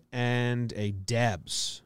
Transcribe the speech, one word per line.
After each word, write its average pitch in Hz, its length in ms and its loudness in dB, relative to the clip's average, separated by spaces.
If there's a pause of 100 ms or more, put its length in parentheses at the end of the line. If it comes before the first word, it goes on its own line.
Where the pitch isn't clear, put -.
(100)
and 120 640 2
a 104 180 0
Debs. 104 920 0